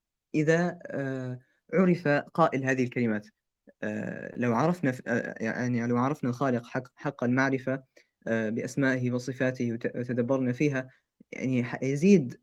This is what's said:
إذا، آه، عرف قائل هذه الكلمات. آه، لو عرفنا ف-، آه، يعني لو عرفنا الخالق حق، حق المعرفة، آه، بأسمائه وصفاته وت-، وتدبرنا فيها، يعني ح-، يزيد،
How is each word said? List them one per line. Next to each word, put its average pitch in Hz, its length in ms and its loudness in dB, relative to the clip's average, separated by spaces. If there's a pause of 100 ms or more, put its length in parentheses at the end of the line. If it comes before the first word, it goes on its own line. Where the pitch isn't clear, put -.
(340)
إذا، 165 520 2
آه، 131 520 -6 (360)
عرف 180 340 4
قائل 143 560 2
هذه 131 200 2
الكلمات. 117 420 0 (560)
آه، - 540 -6
لو 120 180 0
عرفنا 151 380 2
ف-، 127 160 -12
آه، - 320 -2
يعني 117 460 -2
لو 120 100 0
عرفنا 131 340 0
الخالق 123 360 0
حق، 131 160 -6 (140)
حق - 280 -6
المعرفة، 131 580 0 (460)
آه، 113 220 0
بأسمائه 127 600 0
وصفاته 127 600 -2
وت-، - 240 -6
وتدبرنا 123 560 0
فيها، 131 360 -2 (440)
يعني 123 320 0
ح-، - 180 -6
يزيد، 143 600 4